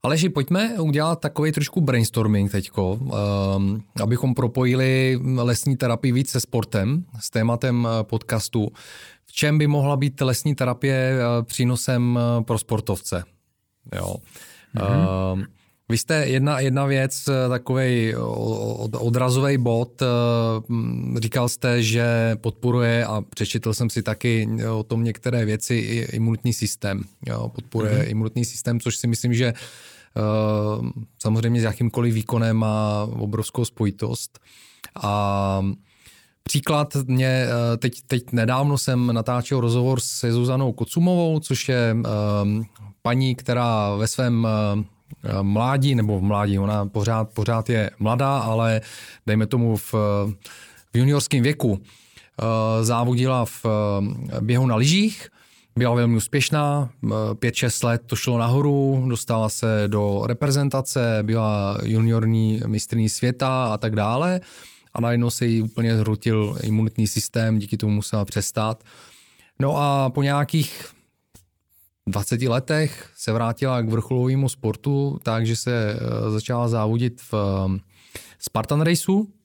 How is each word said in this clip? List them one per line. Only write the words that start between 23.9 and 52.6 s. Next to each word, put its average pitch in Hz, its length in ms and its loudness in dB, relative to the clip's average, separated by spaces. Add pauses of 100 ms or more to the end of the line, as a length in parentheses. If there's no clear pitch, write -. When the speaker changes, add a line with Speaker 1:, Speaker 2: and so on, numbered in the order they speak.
Speaker 1:
si 113 120 -2
taky, 110 460 0 (120)
eh, 110 80 -2
o 113 140 -2
tom 117 220 -2
některé 117 400 -2
věci, 110 300 -2
i 113 420 -2
imunitní 113 360 0
systém, 101 500 -4 (240)
jo, 113 280 -4
podporuje 110 440 -2
Speaker 2:
Mhm. - 120 0
Speaker 1:
imunitní 110 340 -2
systém, 120 360 -4
což - 160 -4
si - 100 -4
myslím, 120 280 0
že, 123 120 2 (720)
eh, 107 720 0 (280)
samozřejmě 113 420 0
s 113 40 2
jakýmkoliv 117 500 0
výkonem 113 420 0
má 107 480 0 (140)
obrovskou 110 460 -4
spojitost. 107 760 -4 (640)
A 101 600 0 (800)
příklad 147 540 -2 (100)
mě, 131 220 2
eh, 120 480 0
teď, - 300 -4
teď - 260 -4
nedávno 127 460 2
jsem 123 280 0
natáčel 120 540 0
rozhovor 123 400 2
se - 320 -2
Zuzanou 127 400 0
Kocumovou, 170 680 2
což - 280 -4
je, 123 220 2
ehm, 107 760 0 (380)
paní, 127 320 2
která 117 600 0
ve 107 100 0
svém, 117 400 0
eh, 107 960 -2
mládí, 131 520 2
nebo 107 240 2
v 92 40 0
mládí, 101 360 2
ona 101 280 0
pořád, 110 460 -2
pořád 113 380 -2
je 110 280 0
mladá, 135 400 0
ale 113 420 0 (460)
dejme 107 200 2
tomu 117 300 2
v, - 160 -8 (1000)
v - 60 0
juniorském 135 440 2
věku, 120 380 0
eh, 113 1040 -2